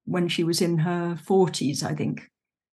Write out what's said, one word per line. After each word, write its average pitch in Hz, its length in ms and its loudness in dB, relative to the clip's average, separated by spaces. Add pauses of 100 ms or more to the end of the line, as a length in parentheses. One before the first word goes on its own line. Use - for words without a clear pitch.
when 175 240 0
she 170 160 0
was 165 180 0
in 170 160 2
her 175 380 0
forties, 180 680 2
I - 120 -4
think. - 340 -6 (440)